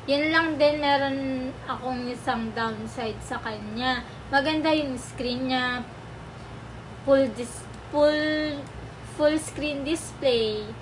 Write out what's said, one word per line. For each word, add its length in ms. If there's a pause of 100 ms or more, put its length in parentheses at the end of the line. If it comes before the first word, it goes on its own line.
Yun 320
lang 240
din, 240
meron 340 (460)
akong 480
isang 400
downside 720
sa 160
kanya. 640 (240)
Maganda 480
yung 240
screen 480
niya. 400 (1200)
Full 240
dis-, 320 (240)
full, 720 (560)
full 240
screen 480
display. 800 (140)